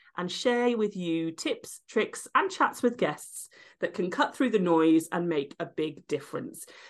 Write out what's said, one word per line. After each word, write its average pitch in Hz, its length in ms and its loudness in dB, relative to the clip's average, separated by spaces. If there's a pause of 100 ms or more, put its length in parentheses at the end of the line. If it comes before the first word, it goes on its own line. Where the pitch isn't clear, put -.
(160)
and 180 160 -4
share 240 460 2
with 208 180 0
you 165 360 -2
tips, - 580 -6
tricks, - 460 -4
and 370 160 2
chats - 320 0
with 240 140 0
guests - 520 -4 (320)
that 185 120 -4
can 180 160 -2
cut - 260 0
through 254 160 2
the 214 80 4
noise 160 520 6
and 175 160 -2
make 143 320 -2
a 170 60 -6
big 156 420 -6
difference. - 580 -8 (240)